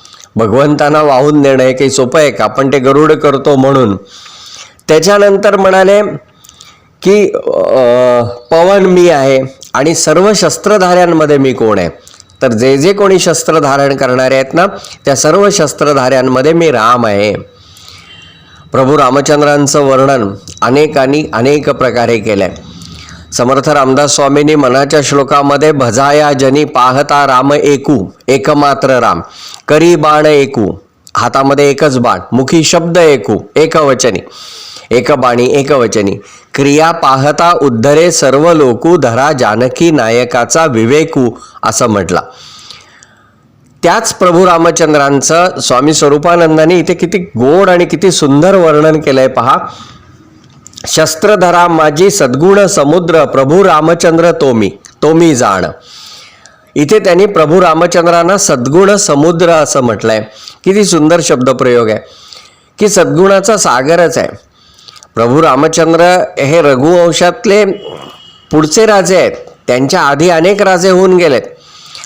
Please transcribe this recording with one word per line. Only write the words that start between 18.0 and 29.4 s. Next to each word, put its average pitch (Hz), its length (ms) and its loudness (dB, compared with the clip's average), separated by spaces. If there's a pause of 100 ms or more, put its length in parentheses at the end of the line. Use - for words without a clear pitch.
प्रभू 135 260 0
रामचंद्रांचं 147 840 0
वर्णन 135 520 0 (280)
अनेकांनी 139 640 0 (100)
अनेक 135 360 -2
प्रकारे 120 500 -2
केलंय. 98 300 -2 (840)
समर्थ 131 360 0
रामदास 139 460 0
स्वामींनी 147 400 0
मनाच्या 139 480 0
श्लोकामध्ये 143 680 0
"भजाया 143 640 0
जनी 135 320 0
पाहता 139 600 0
राम 135 260 2
एकू, 143 520 0 (220)
एकमात्र 139 720 0
राम, 98 220 0 (460)